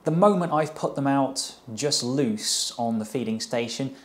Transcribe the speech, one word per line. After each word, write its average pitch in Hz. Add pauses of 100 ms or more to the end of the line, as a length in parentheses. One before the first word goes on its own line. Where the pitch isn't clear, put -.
the 160
moment 180
I've 151
put -
them 139
out 139 (180)
just 127
loose 123
on 117
the 107
feeding 110
station. 123